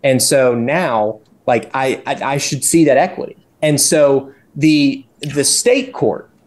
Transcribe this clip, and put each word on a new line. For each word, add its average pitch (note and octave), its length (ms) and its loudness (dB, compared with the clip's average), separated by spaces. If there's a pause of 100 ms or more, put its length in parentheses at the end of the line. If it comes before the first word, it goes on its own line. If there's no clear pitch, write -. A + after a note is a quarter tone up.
And C3 180 2
so B2+ 320 2
now, A#2+ 680 -2 (260)
like, A#2+ 260 0
I, C3+ 340 -4
I, C3+ 280 -4
I - 20 -2
should C#3 260 -6
see E3 220 4
that C3+ 140 4
equity. - 400 -4 (240)
And D3+ 180 0
so C#3 500 2 (240)
the, C#3+ 520 0 (140)
the C#3+ 240 -4
state C4 500 0
court - 360 -4 (160)